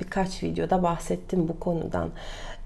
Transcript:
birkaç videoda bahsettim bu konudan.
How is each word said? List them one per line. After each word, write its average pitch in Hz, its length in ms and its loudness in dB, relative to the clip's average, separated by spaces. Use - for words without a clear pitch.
birkaç 185 420 -2
videoda 165 400 2
bahsettim 175 680 2
bu 165 120 -2
konudan. 165 500 0